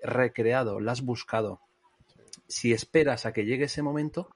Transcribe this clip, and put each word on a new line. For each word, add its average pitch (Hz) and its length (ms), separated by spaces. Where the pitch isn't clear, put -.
recreado, 120 800
la 113 120
has 123 100
buscado. 113 580
Si - 240
esperas 131 540
a 110 60
que 104 120
llegue 127 200
ese 147 180
momento, 151 540